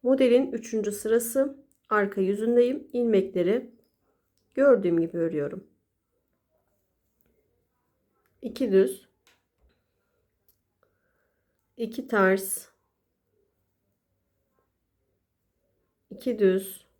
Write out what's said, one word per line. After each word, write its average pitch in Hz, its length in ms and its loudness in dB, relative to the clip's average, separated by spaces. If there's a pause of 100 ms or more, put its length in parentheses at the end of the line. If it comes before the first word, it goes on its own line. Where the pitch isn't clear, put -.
Modelin 262 480 4
üçüncü 220 400 -6
sırası, 233 640 -2 (320)
arka 208 320 0
yüzündeyim. 233 720 0
İlmekleri 214 800 0 (840)
gördüğüm 196 480 4
gibi 165 160 -6
örüyorum. 156 500 -6 (2750)
İki 233 300 -6
düz, - 380 0 (2750)
iki 233 300 -8
ters, 190 600 0 (3500)
iki 214 300 -6
düz 190 480 0 (120)